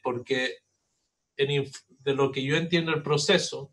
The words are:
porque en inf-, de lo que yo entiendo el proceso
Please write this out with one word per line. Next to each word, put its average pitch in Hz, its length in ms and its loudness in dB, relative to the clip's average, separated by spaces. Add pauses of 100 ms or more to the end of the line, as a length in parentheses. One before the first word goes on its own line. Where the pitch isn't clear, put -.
porque 127 540 -2 (800)
en 139 260 0
inf-, - 240 -12
de - 260 -4
lo 135 200 2
que 135 100 -4
yo 143 140 0
entiendo 165 360 0
el 151 80 -2
proceso 147 720 0